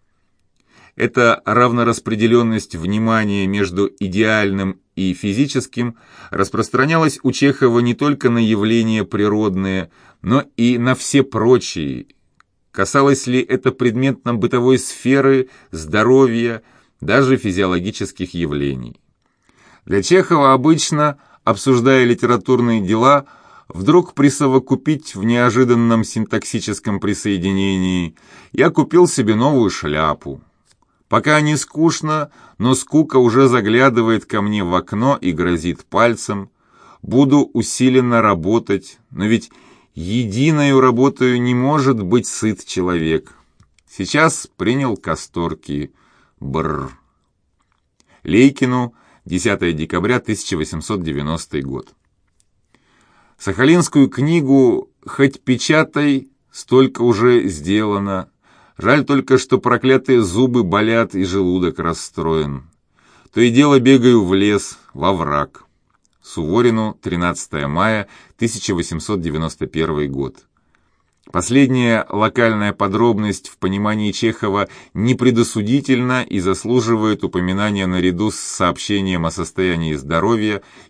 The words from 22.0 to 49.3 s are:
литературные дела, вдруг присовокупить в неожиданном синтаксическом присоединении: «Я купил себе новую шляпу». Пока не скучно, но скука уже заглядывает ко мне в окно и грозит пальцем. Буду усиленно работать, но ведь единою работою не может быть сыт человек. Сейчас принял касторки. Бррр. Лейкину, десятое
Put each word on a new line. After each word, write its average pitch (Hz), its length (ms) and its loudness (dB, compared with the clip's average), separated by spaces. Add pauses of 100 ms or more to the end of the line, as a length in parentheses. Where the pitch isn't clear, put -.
литературные 120 760 0
дела, 120 460 2 (420)
вдруг 151 460 2
присовокупить 139 1000 0
в 98 100 -8
неожиданном 117 800 2
синтаксическом 107 960 -6
присоединении: 95 1160 -2 (360)
«Я 160 180 2
купил 170 360 4
себе 110 280 0
новую 123 340 2
шляпу». 76 720 -4 (680)
Пока 151 320 2
не 151 160 0
скучно, 156 760 -2 (260)
но 123 160 2
скука 147 440 0
уже 127 280 6
заглядывает 117 800 2
ко 107 180 -4
мне 104 220 -2
в 87 100 -2
окно 107 460 -2
и 92 100 -2
грозит 85 540 -4
пальцем. 107 640 -2 (500)
Буду 135 520 2
усиленно 123 680 2
работать, 101 760 -2 (140)
но 98 140 -6
ведь 107 260 -2 (420)
единою 127 880 0
работою 127 600 0
не 123 140 0
может 131 480 0
быть 104 240 0
сыт - 380 -6
человек. 82 680 -4 (540)
Сейчас 151 680 -2
принял 120 400 -2
касторки. 76 960 -8 (480)
Бррр. 69 580 -6 (1300)
Лейкину, 127 680 2 (320)
десятое 90 480 -2